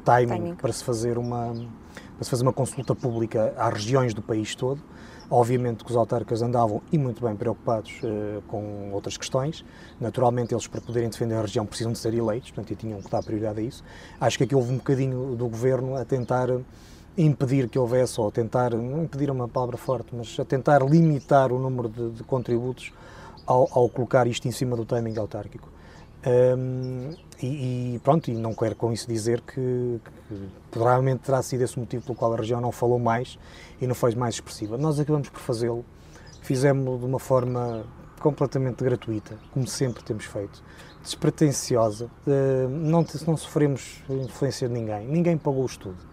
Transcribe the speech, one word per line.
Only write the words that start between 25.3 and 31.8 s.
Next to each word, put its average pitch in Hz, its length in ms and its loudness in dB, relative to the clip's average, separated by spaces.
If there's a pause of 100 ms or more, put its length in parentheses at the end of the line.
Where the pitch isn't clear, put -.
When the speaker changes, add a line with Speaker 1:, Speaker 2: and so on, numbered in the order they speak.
Speaker 1:
Hum, 127 880 2 (260)
e, 127 540 -4
e 117 60 -6
pronto, 151 280 4
e 120 60 -2
não 113 180 -4
quero 107 220 0
com 117 180 0
isso 107 140 -4
dizer 113 340 0
que, 123 600 -2 (280)
que 98 200 -10 (220)
provavelmente 127 500 4
terá 131 220 2
sido 127 200 -2
esse - 140 -2
o 131 40 -4